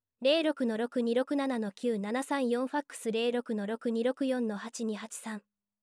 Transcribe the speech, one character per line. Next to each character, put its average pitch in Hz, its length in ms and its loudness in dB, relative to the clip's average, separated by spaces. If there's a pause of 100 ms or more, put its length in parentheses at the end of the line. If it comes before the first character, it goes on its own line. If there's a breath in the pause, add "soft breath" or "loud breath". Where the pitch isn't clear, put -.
(200)
零 294 220 4
六 294 240 2
の 220 100 0
六 240 260 0
二 233 120 2
六 262 220 2
七 269 220 0
の 214 140 -2
九 233 260 0
七 214 240 -2
三 277 260 0
四、 240 180 2
フ 269 100 -4
ァ 294 40 0
ッ - 40 0
ク - 120 -12
ス 226 160 -4
零 233 180 0
六 240 240 -2
の 202 120 -2
六 226 240 -2
二 226 120 2
六 262 240 0
四 254 220 0
の 208 100 -4
八 226 260 -8
二 214 120 -2
八 214 200 -10
三。 220 260 -8 (400)